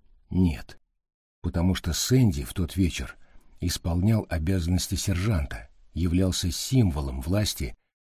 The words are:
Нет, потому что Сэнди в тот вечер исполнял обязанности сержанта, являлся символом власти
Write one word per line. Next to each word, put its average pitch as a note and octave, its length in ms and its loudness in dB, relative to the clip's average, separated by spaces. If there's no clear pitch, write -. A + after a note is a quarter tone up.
Нет, E2+ 480 0
потому F2+ 340 0
что - 180 -4
Сэнди G2+ 520 2
в - 80 -12
тот F2+ 240 -4
вечер F2 400 0
исполнял F2+ 680 0
обязанности F2 640 0
сержанта, F2+ 760 -2
являлся F2 580 0
символом D2 720 0
власти F2+ 520 -2